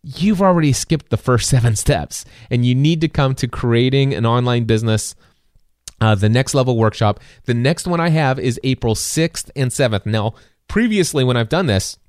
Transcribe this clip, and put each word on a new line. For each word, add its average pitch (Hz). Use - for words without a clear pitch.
you've 180
already 170
skipped -
the 113
first 123
seven 117
steps, -
and 123
you 123
need 156
to 160
come 135
to 123
Creating 131
an 110
Online 120
Business, 110
uh, 110
the 104
Next 123
Level 127
Workshop. 110
The 123
next 131
one 175
I 165
have 147
is 113
April 123
sixth -
and 127
seventh. 110
Now, 107
previously 196
when 123
I've 113
done 175
this 98